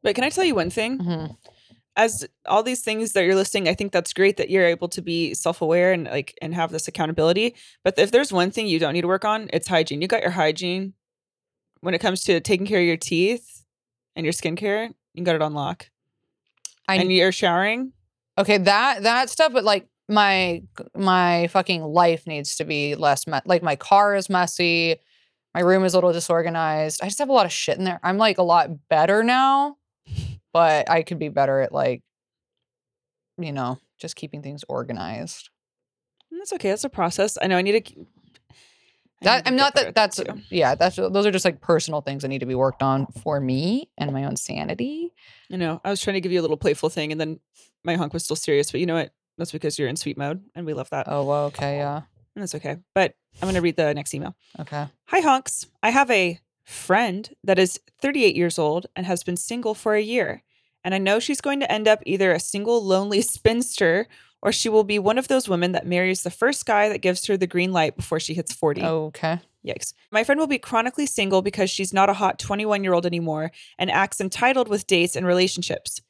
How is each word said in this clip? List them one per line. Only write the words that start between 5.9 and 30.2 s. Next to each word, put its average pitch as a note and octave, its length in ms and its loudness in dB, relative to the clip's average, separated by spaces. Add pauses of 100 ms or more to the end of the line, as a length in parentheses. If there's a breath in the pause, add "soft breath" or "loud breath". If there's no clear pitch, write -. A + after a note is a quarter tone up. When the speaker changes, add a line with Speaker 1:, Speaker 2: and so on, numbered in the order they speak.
Speaker 1:
and, E3+ 120 -2
like, - 360 -8
and E3 140 -8
have E3 160 -2
this D#3+ 160 -6
accountability. E3+ 720 0 (260 loud breath)
But G3 160 0
if G3+ 140 4
there's C4 200 4
one F#3 180 2
thing A3 180 -4
you D#3+ 100 2
don't D3+ 140 0
need F3 80 0
to F3 80 -2
work F#3+ 160 0
on, G#3+ 280 -2
it's E3+ 140 -2
hygiene. D#3+ 340 0
You F3+ 80 -4
got A3+ 140 2
your F3 80 0
hygiene. F3+ 640 -2 (840)
When E3+ 140 -2
it E3+ 60 0
comes F#3+ 240 0
to E3+ 160 4
taking G3 260 0
care G3 140 2
of F3 60 4
your E3 100 2
teeth F#3 680 -2 (500)
and E3 100 -8
your D#3 80 0
skincare, G#3 580 -4 (240)
you F3 100 -8
got E3+ 100 2
it D3+ 80 0
on D3+ 120 -2
lock. D3 360 -6 (960)
Speaker 2:
I F#3+ 100 2
Speaker 1:
And F#3 160 2
you're F#3 200 6
showering? G#3 600 0 (460)
Speaker 2:
Okay, G3+ 200 4
that, G3+ 440 4
that A#3+ 280 2
stuff, D#4 220 4
but, A#3+ 120 2
like, G3+ 240 2 (200)
my, F#3+ 540 2 (340)
my F3 520 4
fucking F3 340 0
life E3 440 4
needs D3 300 -6
to D#3+ 80 -4
be D3 300 -2
less C#3+ 320 2
me-, D3+ 180 -2
like, F3+ 180 2
my D3+ 140 0
car G3+ 380 4
is G3 160 -2
messy, E3+ 680 0 (580)
my E3+ 60 -2
room F#3 240 6
is F3+ 100 0
a - 20 6
little F3+ 160 4
disorganized. E3 880 -2
I F#3 40 -6
just G3 120 -6
have C#4+ 100 -2
a C#4 40 2
lot A3 140 6
of E3 60 -6
shit - 260 -2
in F#3+ 60 -2
there. F3 180 -2
I'm, F#3 140 0
like, G#3 220 2
a F#3 40 4
lot E3+ 460 2
better F3+ 360 4
now, C4+ 520 2 (760 loud breath)